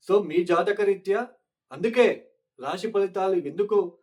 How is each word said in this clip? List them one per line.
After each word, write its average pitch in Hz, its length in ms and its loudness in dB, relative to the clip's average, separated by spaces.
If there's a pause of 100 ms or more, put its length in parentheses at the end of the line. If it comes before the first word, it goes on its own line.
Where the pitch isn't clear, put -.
So 185 60 2 (100)
మీ 170 200 0
జాతక 180 360 0
రీత్యా 196 400 0 (520)
అందుకే 226 340 2 (520)
రాశి 175 320 -6
ఫలితాలు 190 440 0
ఎందుకు 180 440 -2 (240)